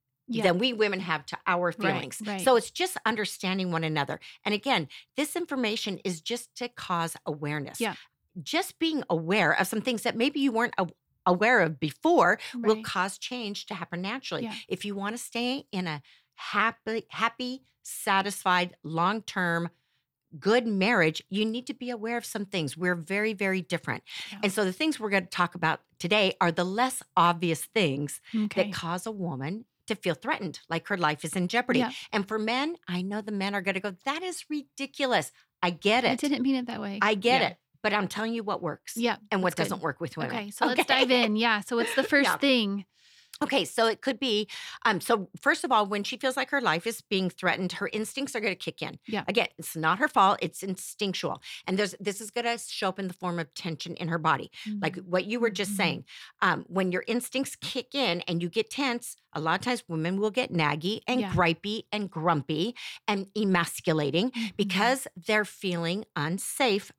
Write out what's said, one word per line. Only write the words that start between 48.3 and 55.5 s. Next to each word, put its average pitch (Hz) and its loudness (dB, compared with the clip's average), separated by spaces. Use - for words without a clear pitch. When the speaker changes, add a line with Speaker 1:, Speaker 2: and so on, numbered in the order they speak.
Speaker 2:
are 233 -4
gonna 208 -2
kick - -10
in. 156 -10
Speaker 1:
Yeah. 208 -4
Speaker 2:
Again, 208 2
it's - -10
not 160 2
her 202 4
fault, 190 6
it's 170 -4
instinctual. - -4
And 190 0
there's, 196 0
this 196 -6
is 214 -12
gonna 233 -2
show - -4
up 180 -4
in 196 -4
the 175 -8
form 175 -4
of 165 -4
tension 170 -6
in 165 -6
her 170 0
body. 151 2
Like 165 0
Speaker 1:
Mm-hmm. 185 -12
Speaker 2:
what 185 2
you 226 -2
were 233 2